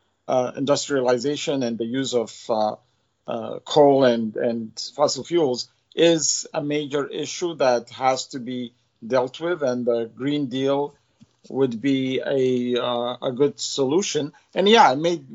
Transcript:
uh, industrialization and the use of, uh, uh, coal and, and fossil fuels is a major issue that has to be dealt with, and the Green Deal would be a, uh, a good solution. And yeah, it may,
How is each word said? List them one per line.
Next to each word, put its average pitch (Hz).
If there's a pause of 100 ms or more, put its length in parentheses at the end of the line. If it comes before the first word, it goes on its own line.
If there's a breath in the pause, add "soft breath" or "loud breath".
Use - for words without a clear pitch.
(280)
uh, 123
industrialization 135
and 117
the 117
use 120
of, 113 (180)
uh, 107 (500)
uh, -
coal 139
and, 117
and 117
fossil 139
fuels 143 (260)
is 165
a 160
major 147
issue 160
that 123
has 131
to 139
be 123 (320)
dealt 127
with, 170
and 123
the 117
Green 143
Deal 135 (560)
would 123
be 131
a, 127
uh, 123
a 139
good 143
solution. 147 (220 soft breath)
And 190
yeah, 214
it 135
may, 170 (160)